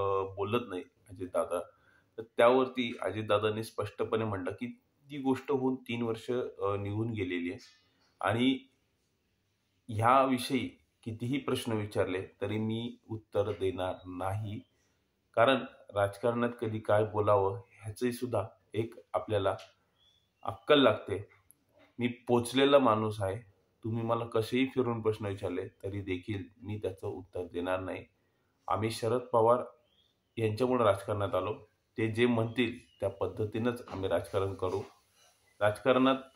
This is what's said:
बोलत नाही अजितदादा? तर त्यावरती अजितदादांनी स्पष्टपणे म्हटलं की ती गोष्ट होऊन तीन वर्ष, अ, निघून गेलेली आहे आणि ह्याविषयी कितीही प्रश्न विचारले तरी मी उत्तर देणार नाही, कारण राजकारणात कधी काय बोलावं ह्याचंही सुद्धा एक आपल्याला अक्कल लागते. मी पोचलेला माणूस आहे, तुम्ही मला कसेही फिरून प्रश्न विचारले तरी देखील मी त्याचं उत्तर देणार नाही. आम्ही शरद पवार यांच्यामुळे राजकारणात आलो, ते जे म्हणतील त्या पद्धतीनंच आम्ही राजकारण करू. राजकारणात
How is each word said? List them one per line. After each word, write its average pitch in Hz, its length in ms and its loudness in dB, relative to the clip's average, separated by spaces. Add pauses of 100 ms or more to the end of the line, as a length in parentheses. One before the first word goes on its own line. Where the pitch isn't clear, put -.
(340)
बोलत 104 340 -2
नाही 90 140 -6 (280)
अजितदादा? 87 500 -4 (580)
तर 113 40 -12 (140)
त्यावरती 123 680 4
अजितदादांनी 107 600 0
स्पष्टपणे 110 600 -4
म्हटलं 98 260 -4
की 120 160 -8 (440)
ती 143 80 -10
गोष्ट 131 320 -2
होऊन 131 240 2
तीन 120 280 -6
वर्ष, 113 280 -4
अ, 101 460 -2
निघून 104 340 -2
गेलेली 90 400 -4
आहे 98 80 -10 (640)
आणि 120 380 2 (1300)
ह्याविषयी 123 800 4 (360)
कितीही 120 340 -4
प्रश्न 131 340 -2
विचारले 98 540 -2 (140)
तरी 104 180 -2
मी 113 380 -4 (120)
उत्तर 104 520 -2
देणार 92 340 -2 (120)
नाही, 98 540 -4 (720)
कारण 123 220 6 (380)
राजकारणात 117 560 0 (100)
कधी 107 180 -4
काय 110 260 4
बोलावं 104 560 2 (100)
ह्याचंही 117 420 -6
सुद्धा 117 360 -4 (260)
एक 110 200 -4 (200)
आपल्याला 98 420 0 (840)
अक्कल - 400 4
लागते. 101 460 2 (720)
मी 120 100 0
पोचलेला 127 680 4
माणूस 107 440 2
आहे, 98 180 -2 (440)
तुम्ही 113 180 -4
मला 117 220 0
कसेही 117 420 0
फिरून 120 360 -2
प्रश्न 107 240 -2
विचारले 95 420 -6
तरी 98 320 -8
देखील 95 440 -6 (180)
मी 104 160 -8
त्याचं - 280 -6
उत्तर 92 460 -8
देणार 90 280 -2
नाही. 90 240 -10 (640)
आम्ही 107 220 0
शरद 117 300 0
पवार 120 420 4 (760)
यांच्यामुळे 117 480 2
राजकारणात 98 500 2
आलो, 95 200 0 (440)
ते 113 140 2
जे 117 140 4
म्हणतील 113 760 0
त्या 98 80 0
पद्धतीनंच 110 800 -4
आम्ही 95 200 -6
राजकारण 95 460 -2
करू. 95 280 -2 (760)
राजकारणात 127 560 4 (200)